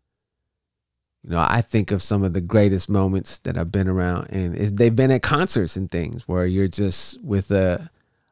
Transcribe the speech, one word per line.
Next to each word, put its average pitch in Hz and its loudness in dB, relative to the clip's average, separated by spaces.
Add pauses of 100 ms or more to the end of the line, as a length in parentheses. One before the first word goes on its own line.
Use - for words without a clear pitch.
(1200)
you - -14
know, 85 2
I 117 2
think 107 0
of 98 0
some 101 0
of 90 0
the 92 0
greatest 98 2
moments 95 0
that 90 -6
I've 85 -4
been 95 0
around, 90 -2
and 90 -4
it's, 101 0
they've 113 4
been 131 4
at 127 4
concerts 147 0
and 92 -6
things 82 -6
where 90 0
you're 95 2
just 95 -4
with 101 -4
a, 95 0 (400)